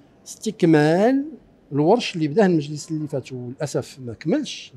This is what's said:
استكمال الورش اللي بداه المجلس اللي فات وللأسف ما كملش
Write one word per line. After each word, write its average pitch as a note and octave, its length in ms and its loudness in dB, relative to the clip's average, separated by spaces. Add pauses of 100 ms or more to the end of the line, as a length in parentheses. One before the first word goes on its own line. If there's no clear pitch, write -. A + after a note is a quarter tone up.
(280)
استكمال F3+ 960 2 (460)
الورش E3 440 2
اللي D#3 120 -2
بداه E3 180 4
المجلس D3+ 460 0
اللي D3+ 160 -6
فات C3+ 260 -8
وللأسف C3 680 -8
ما A#2+ 140 -10
كملش - 640 -6